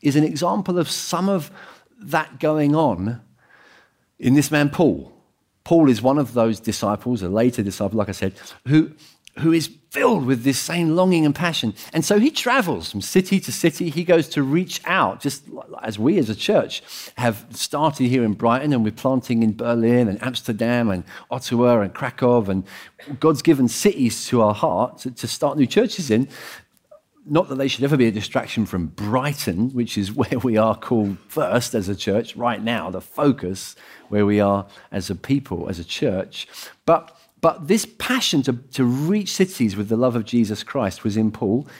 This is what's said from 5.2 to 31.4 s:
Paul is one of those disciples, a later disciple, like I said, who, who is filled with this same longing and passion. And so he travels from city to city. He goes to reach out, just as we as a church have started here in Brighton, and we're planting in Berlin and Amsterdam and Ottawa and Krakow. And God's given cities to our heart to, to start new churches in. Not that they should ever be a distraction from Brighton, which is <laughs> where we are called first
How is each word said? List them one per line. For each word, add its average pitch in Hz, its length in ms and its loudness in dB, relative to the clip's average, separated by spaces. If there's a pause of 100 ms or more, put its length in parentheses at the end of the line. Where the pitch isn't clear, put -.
Paul 160 260 6
is 110 100 2
one 135 180 2
of 120 140 -2
those 113 280 2
disciples, 107 600 -2
a 90 80 -4
later 113 340 2
disciple, 101 360 -2
like 104 100 0
I 101 40 -6
said, 95 200 -4 (340)
who, 156 260 4 (460)
who 160 140 2
is 160 160 0 (220)
filled 170 360 0
with 123 160 0
this 135 160 0
same 165 360 0
longing 180 300 4
and 147 100 2
passion. 147 400 -2 (180)
And 160 120 0
so 208 140 2
he 254 120 4
travels 190 600 -2
from 101 100 -8
city 190 400 2
to - 120 -6
city. 170 360 -2
He 160 160 -4
goes 170 260 4
to 147 120 0
reach 160 420 0
out, 160 360 0
just - 240 -6 (380)
as 107 160 -6
we 151 200 2
as 117 100 2
a 110 60 -4
church - 480 0 (340)
have 120 340 -2
started 147 580 -2
here 123 160 2
in 107 100 0
Brighton, 127 380 2
and 117 120 2
we're 107 80 0
planting 123 500 0
in 110 140 2
Berlin 117 520 2
and 101 140 -4
Amsterdam 120 680 -2
and 90 140 -4 (260)
Ottawa 120 500 2
and 98 140 -4
Krakow. 120 540 0
And 95 160 -2 (560)
God's 156 220 2
given 135 260 4
cities - 600 0
to 120 140 4
our 107 120 4
heart 104 440 -2
to, 131 120 -10
to 123 160 -10
start 143 300 -4
new 139 100 4
churches 196 440 0
in. 117 180 2 (1000)
Not 165 200 2
that 131 60 -6
they 135 120 -2
should 127 160 -2
ever 143 120 2
be 123 100 4
a 110 60 2
distraction 107 520 -4
from 90 220 -4
Brighton, 117 840 -2
which 120 280 -4
is 101 140 -2
<laughs> - 20 -14
where 135 260 -2
we 117 160 0
are 107 200 4
called 104 420 0 (100)
first - 460 -2